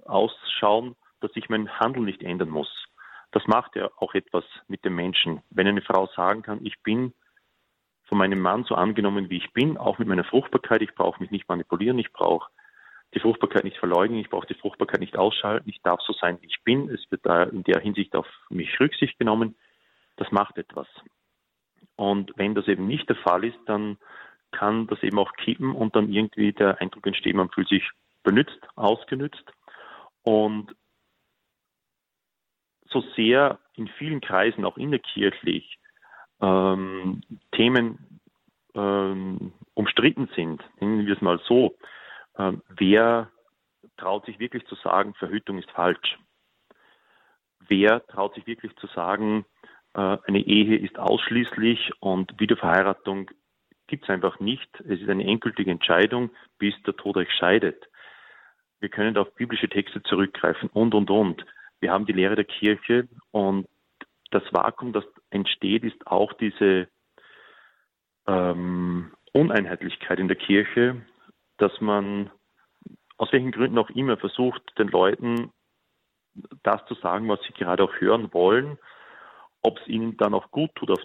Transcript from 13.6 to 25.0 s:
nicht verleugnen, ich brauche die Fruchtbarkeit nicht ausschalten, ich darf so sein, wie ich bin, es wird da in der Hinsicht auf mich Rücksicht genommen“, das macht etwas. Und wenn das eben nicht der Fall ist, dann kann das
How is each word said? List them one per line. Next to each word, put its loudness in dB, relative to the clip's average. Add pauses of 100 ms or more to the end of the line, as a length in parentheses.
nicht -10
verleugnen, 2
ich -8
brauche -6
die -8
Fruchtbarkeit -4
nicht -8
ausschalten, 0
ich -12
darf 0
so -6
sein, -2
wie -20
ich -10
bin, 2
es -10
wird -4
da 4
in -4
der 4
Hinsicht -4
auf -2 (220)
mich -4
Rücksicht 0
genommen“, 0 (640)
das -8
macht 0
etwas. -10 (1080)
Und 0
wenn 0
das -4
eben 2
nicht -2
der 0
Fall 2
ist, -4
dann -4 (540)
kann 0
das -4